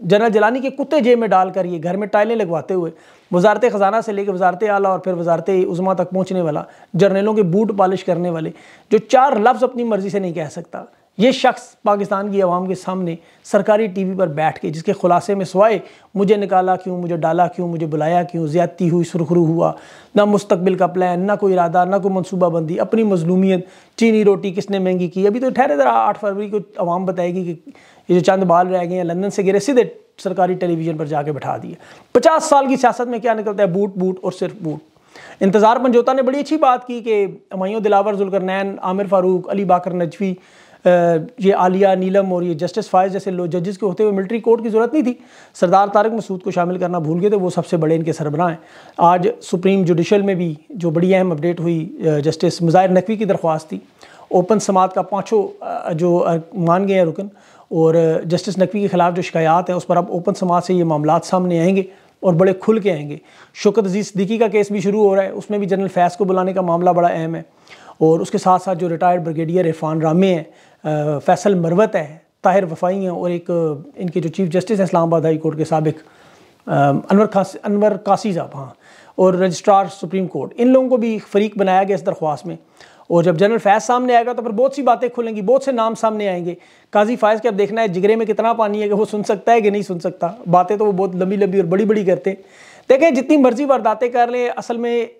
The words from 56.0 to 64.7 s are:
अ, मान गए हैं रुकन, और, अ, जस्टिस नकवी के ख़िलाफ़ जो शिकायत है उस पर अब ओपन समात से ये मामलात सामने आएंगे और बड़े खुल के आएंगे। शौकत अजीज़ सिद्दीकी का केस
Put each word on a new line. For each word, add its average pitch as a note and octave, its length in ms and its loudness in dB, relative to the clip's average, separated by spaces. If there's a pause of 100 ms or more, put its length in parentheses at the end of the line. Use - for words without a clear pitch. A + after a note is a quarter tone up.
अ, F3 200 0 (180)
मान F3+ 300 0
गए G3 80 0
हैं F#3 120 4
रुकन, G3 240 -6 (420)
और, D#3+ 240 2
अ, E3 240 2
जस्टिस F3 400 -4
नकवी F#3 220 0
के G3+ 60 -2
ख़िलाफ़ F3 280 0
जो F3+ 60 -4
शिकायत E3+ 480 0
है F3+ 60 -2
उस F3 100 -6
पर F3 120 0
अब F3 120 -2
ओपन F3+ 240 -2
समात F3+ 300 0
से F#3 100 -2
ये F3 100 2
मामलात D#3 420 0
सामने F3+ 340 0
आएंगे F#3 260 2 (380)
और F#3 120 2
बड़े F#3+ 180 4
खुल A3 260 0
के G3 100 0
आएंगे। D3 320 -6 (320)
शौकत G3+ 320 0
अजीज़ G3 200 -2
सिद्दीकी G3+ 320 -2
का A3 100 2
केस G3 240 0